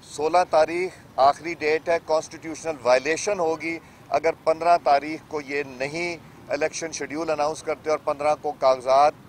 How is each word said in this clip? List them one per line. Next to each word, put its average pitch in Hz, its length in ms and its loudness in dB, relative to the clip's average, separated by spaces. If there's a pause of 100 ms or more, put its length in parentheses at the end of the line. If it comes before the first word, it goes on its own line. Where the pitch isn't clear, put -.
सोलह 160 400 0
तारीख 170 500 0 (260)
आखिरी 143 360 2
डेट 156 340 -2
है, 170 100 2
constitutional 156 840 -6
violation 147 560 2
होगी 160 420 -2 (300)
अगर 151 200 0
पन्द्रह 160 460 2
तारीख 147 440 0 (100)
को 151 100 -6
ये 143 220 -6
नहीं 143 540 -6 (360)
election 156 380 -4
schedule 151 380 -8
announce 151 320 -2
करते 156 280 -6
और 151 80 2
पन्द्रह 147 360 -2
को 147 180 -6
कागजात 135 600 4 (160)